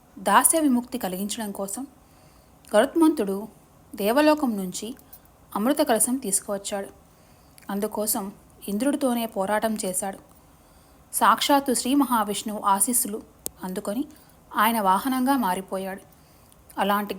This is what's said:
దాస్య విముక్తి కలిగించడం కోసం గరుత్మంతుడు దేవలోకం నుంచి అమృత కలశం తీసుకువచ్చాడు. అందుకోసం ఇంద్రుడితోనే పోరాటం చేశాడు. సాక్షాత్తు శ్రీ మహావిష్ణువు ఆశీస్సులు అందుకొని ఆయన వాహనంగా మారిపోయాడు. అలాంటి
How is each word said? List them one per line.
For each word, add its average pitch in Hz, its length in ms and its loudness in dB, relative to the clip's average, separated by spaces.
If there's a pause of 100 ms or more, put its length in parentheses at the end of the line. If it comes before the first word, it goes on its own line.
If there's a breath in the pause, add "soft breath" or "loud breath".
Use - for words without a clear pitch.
(180)
దాస్య 214 420 4
విముక్తి 247 380 0
కలిగించడం 202 540 -6
కోసం 202 340 -10 (880 soft breath)
గరుత్మంతుడు 220 720 2 (460)
దేవలోకం 269 600 2
నుంచి 190 380 -8 (600 loud breath)
అమృత 262 220 0
కలశం 247 380 2
తీసుకువచ్చాడు. 202 720 -6 (840 soft breath)
అందుకోసం 208 600 -4 (360)
ఇంద్రుడితోనే 247 580 -2
పోరాటం 214 580 -2
చేశాడు. 196 340 -6 (960 soft breath)
సాక్షాత్తు 269 580 4
శ్రీ 240 220 0
మహావిష్ణువు 214 680 0
ఆశీస్సులు 202 600 0 (420)
అందుకొని 202 400 -6 (520 loud breath)
ఆయన 226 240 2
వాహనంగా 254 560 2
మారిపోయాడు. 190 640 -4 (800 soft breath)
అలాంటి 202 400 0